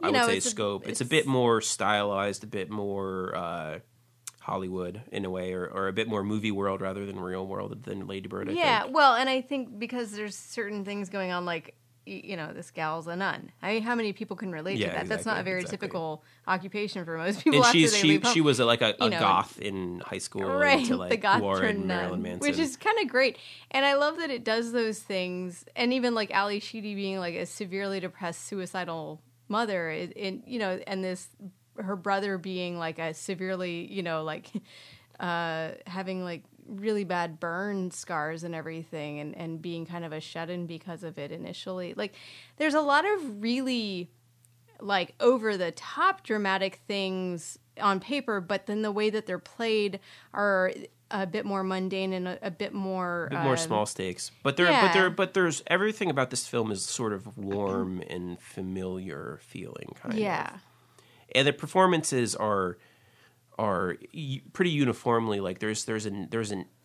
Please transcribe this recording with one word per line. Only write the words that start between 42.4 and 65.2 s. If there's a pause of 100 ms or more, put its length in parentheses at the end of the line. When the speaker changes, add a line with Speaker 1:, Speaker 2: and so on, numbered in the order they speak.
Speaker 2:
there's
a
lot
of
really, (680)
like,
over-the-top
dramatic
things (220)
on
paper,
but
then
the
way
that
they're
played (360)
are (380)
a
bit
more
mundane
and
a,
a
bit
more,
Speaker 1:
A
bit
more
Speaker 2:
um,
Speaker 1:
small
stakes. (120)
But
there,
but
Speaker 2:
yeah.
Speaker 1:
there,
but
there's,
everything
about
this
film
is
sort
of
warm
<clears throat>
and
familiar
feeling,
kind
Speaker 2:
Yeah.
Speaker 1:
of. (720)
And
the
performances
are, (800)
are (160)
u-, (120)
pretty
uniformly,